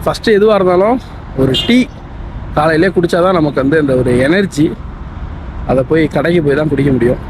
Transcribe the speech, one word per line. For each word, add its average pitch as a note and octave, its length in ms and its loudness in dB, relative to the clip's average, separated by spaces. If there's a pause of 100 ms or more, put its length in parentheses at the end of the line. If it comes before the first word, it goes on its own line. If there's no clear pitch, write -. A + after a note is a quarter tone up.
ஃபஸ்ட்டு G3 320 2
எதுவா G#3+ 220 4
இருந்தாலும் F#3+ 380 2 (440)
ஒரு C3 120 2 (140)
டீ A#3+ 100 4 (800)
காலையிலே D#3+ 380 2
குடிச்சாதான் F3+ 460 2
நமக்கு C#3+ 240 0
வந்து D3+ 180 2
அந்த C3+ 180 0
ஒரு B2 120 2 (160)
எனர்ஜி. F3 380 0 (1040)
அதை B2+ 200 2
போய் D#3 260 2
கடைக்கு D#3+ 300 2
போய் C#3 140 2
தான் D3+ 120 0
குடிக்க C#3 240 2
முடியும். A#2+ 320 0